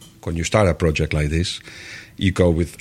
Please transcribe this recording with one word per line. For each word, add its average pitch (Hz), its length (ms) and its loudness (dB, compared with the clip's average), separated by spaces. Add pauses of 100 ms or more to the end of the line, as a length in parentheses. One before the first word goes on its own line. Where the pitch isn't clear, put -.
(240)
when 85 120 -6
you 82 80 -2
start 107 240 2
a 82 60 2
project 78 380 0
like 76 180 0
this, 82 300 -2 (560)
you 95 160 2
go 90 180 4
with 82 300 0